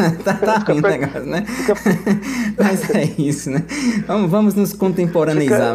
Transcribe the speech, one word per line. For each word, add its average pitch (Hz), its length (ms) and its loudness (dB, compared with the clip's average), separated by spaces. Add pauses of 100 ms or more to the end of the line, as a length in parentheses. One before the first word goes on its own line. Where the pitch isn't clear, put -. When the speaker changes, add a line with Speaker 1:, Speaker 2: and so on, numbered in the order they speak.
Speaker 1:
<laughs> 170 160 -2
Tá, - 140 0
tá 214 220 2
Speaker 2:
Fica 208 140 -2
Speaker 1:
ruim 147 60 0
o 156 40 0
Speaker 2:
pe-, 196 140 4
Speaker 1:
negócio, 139 280 -6
né? 165 200 -4
Speaker 2:
fica 233 300 -2
Speaker 1:
<laughs> 208 880 0
Mas 196 280 0
é 180 120 2 (180)
isso, 143 300 -2
né? 156 140 -2 (420)
Vamos, 185 220 0
vamos 208 260 4
nos 202 180 0
contemporaneizar 156 960 2
Speaker 2:
Fica 117 60 -2